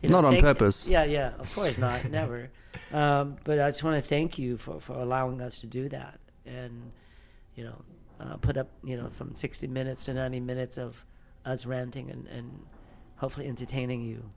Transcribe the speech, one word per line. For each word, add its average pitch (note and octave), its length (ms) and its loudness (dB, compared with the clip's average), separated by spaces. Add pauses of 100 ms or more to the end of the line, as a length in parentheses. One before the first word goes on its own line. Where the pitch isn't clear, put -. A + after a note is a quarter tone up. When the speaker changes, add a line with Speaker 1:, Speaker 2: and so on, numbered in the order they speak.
Speaker 1:
you - 60 -2
know, F3+ 140 8
Speaker 2:
Not D3+ 40 8
on C3+ 100 10
Speaker 1:
thank - 100 12
Speaker 2:
purpose. A2+ 420 6
Speaker 1:
Yeah, D#3+ 160 8
yeah, C#3+ 340 0
of - 160 -10
course D#3+ 240 0
not, B2 280 0
Speaker 2:
<laughs> A#2+ 60 -2
Speaker 1:
never. A#2+ 380 -4 (440)
Um, C#3+ 500 2
but D3+ 160 2
I C#3+ 100 4
just C#3+ 140 -4
wanna D#3 160 2
thank D3+ 400 0
you B2 160 -2
for, F#2+ 240 -10
for - 140 -12
allowing B2+ 480 -2
us B2 200 -10
to A#2 60 -14
do B2+ 220 -6
that, C3+ 280 -12 (280)
and, A#2+ 460 -14 (640)
you A#2 100 -12
know, A#2 100 -14 (460)
uh, - 160 -12
put - 180 0
up, C3 140 -4 (160)
you B2+ 100 -6
know, A#2+ 140 -8
from B2+ 260 -12
sixty - 320 -8
minutes C3 380 -6
to C3+ 80 -6
ninety B2+ 260 -4
minutes B2+ 380 -6
of A#2+ 260 -10 (420)
us C3 200 -6
ranting B2+ 440 -8
and, B2 180 -12
and A#2+ 300 -12 (600)
hopefully C#3 320 -6
entertaining B2 520 -4
you A2+ 220 -8 (120)